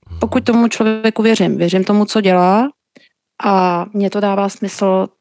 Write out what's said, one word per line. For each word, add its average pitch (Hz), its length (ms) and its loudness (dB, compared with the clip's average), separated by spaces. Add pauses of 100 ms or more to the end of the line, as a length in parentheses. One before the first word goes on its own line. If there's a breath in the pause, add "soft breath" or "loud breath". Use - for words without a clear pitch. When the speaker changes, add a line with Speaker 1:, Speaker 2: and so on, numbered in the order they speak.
Speaker 1:
Mhm. - 100 -14
Speaker 2:
Pokud 240 240 -2
tomu 233 240 2
člověku 220 560 -2
věřím, 214 340 2
věřím 180 260 0
tomu, 208 220 2
co 220 160 -2
dělá 190 480 2 (760 soft breath)
a 180 500 0
mně 196 160 -2
to 208 100 -4
dává 196 300 0
smysl, 190 580 -2 (140)